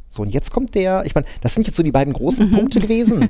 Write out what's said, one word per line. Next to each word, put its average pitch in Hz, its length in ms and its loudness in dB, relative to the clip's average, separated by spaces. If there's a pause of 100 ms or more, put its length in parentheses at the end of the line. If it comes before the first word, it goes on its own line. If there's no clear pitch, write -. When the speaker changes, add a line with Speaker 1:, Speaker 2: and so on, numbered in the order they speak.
Speaker 1:
So, - 140 -10
und 101 80 -4
jetzt 135 220 -4
kommt 254 220 -2
der, 190 320 0
ich - 100 -6
mein, 156 100 2 (160)
das 233 120 0
sind 226 140 0
jetzt - 80 -6
so 170 80 0
die 151 80 0
beiden 139 220 2
großen 180 360 0
Speaker 2:
Mhm. 208 60 4
Speaker 1:
Punkte 254 240 2
gewesen. 226 500 2